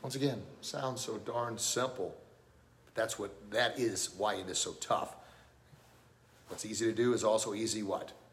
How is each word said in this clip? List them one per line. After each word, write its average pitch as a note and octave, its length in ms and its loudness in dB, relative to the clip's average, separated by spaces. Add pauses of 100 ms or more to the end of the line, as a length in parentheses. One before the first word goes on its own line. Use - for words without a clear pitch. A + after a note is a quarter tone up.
Once C3 100 -4
again, C3 300 2 (180)
sounds C3 400 -2
so A2 160 -4
darn A#2 400 -2
simple, A2+ 580 0 (720)
but - 80 -20
that's A2 240 0
what, G2+ 160 -6 (160)
that A#2 300 2
is G#2 380 0
why G#2 180 2
it F#2+ 120 -6
is F2+ 120 -2
so F2 140 -2
tough. - 420 -2 (1300)
What's - 160 -10
easy G#2+ 220 0
to A2 80 6
do A#2+ 200 6
is A2 100 2
also A2 320 4
easy G#2+ 260 0
what? F#2+ 320 -2 (200)